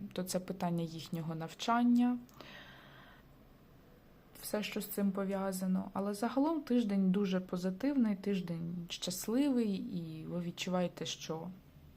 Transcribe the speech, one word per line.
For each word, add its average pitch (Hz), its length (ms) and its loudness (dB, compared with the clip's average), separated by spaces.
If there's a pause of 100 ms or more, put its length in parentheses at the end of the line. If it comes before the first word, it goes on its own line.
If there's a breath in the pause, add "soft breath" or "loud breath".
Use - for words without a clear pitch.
(140)
то 185 100 -4
це 185 160 -2
питання 175 440 -2
їхнього 160 520 -6
навчання. 240 800 4 (2250 loud breath)
Все, 214 220 -2
що 208 180 -4
з - 60 -6
цим 202 240 2
пов'язано. 190 840 0
Але 196 200 -2
загалом 277 480 2
тиждень 202 500 4
дуже 185 280 4
позитивний, 190 760 2
тиждень 170 720 -2
щасливий, 233 880 2
і 160 500 -6
ви 170 160 -4
відчуваєте, 175 640 -2
що 160 420 -6 (500)